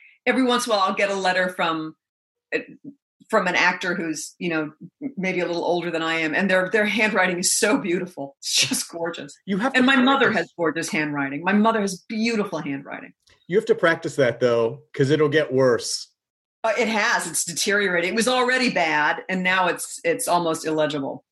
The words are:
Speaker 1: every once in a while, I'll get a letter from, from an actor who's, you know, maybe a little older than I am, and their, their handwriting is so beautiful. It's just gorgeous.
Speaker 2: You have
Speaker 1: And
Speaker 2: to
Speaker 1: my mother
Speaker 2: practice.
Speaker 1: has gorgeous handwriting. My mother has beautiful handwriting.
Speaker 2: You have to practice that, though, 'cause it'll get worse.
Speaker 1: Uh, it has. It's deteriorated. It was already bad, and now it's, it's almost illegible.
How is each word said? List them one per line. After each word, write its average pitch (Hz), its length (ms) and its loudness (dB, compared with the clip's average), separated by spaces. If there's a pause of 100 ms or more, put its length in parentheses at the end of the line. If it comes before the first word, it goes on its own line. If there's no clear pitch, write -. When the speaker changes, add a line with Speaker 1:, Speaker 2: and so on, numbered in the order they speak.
(280)
Speaker 1:
every 254 160 2
once 240 240 2
in 233 60 0
a - 20 4
while, 190 120 2
I'll 202 80 -2
get 202 140 0
a 196 60 -2
letter 185 340 0
from, 160 460 -4 (1300)
from 196 180 2
an 175 80 -2
actor 175 400 0
who's, 160 440 -6
you 175 100 -4
know, 156 220 -2 (440)
maybe 180 240 -2
a 175 60 0
little 170 180 -4
older 175 260 0
than 160 120 -2
I 165 140 -2
am, 156 200 -2
and 190 140 0
their, 185 200 2
their 214 160 2
handwriting 196 540 0
is - 180 0
so 214 200 2
beautiful. 170 640 -4
It's - 280 -2
just - 240 -4
gorgeous. 165 420 -8 (120)
Speaker 2:
You 196 140 -2
have 262 160 0
Speaker 1:
And 254 80 4
Speaker 2:
to - 40 4
Speaker 1:
my 269 80 4
mother 262 320 4
Speaker 2:
practice. 196 220 0
Speaker 1:
has - 80 -20
gorgeous 160 320 -2
handwriting. 143 540 -4
My 190 100 2
mother 220 280 4
has 190 280 -6
beautiful 214 500 -2
handwriting. - 540 -10 (340)
Speaker 2:
You 175 100 0
have 220 100 2
to 226 80 4
practice 165 420 0
that, 120 220 2
though, 120 420 2 (120)
'cause 135 180 2
it'll 151 180 4
get 147 240 2
worse. 127 540 2 (560)
Speaker 1:
Uh, 220 140 0
it 226 100 2
has. 214 400 0
It's - 180 -4
deteriorated. 180 640 0
It 214 60 -4
was 226 120 2
already 254 420 2
bad, 160 600 0
and 185 140 -2
now 185 240 2
it's, - 360 -4
it's 165 240 0
almost 165 380 0
illegible. 147 680 -2